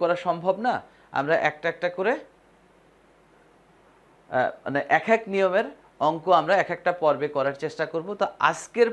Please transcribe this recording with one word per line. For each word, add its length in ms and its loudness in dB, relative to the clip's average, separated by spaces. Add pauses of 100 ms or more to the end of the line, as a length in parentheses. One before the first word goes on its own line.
করা 140 2 (100)
সম্ভব 300 0 (100)
না, 80 2 (460)
আমরা 160 2 (140)
একটা 240 -6
একটা 240 -4
করে, 160 0
আহ, 80 -6 (2500)
মানে 160 -4 (200)
এক 160 -4
এক 80 -4 (100)
নিয়মের 340 2 (400)
অঙ্ক 180 -2 (160)
আমরা 120 0 (100)
এক 120 -4
একটা 160 -2 (120)
পর্বে 240 2 (100)
করার 260 -2
চেষ্টা 300 -4
করব। 140 -6 (140)
তো 40 2 (240)
আজকের 440 0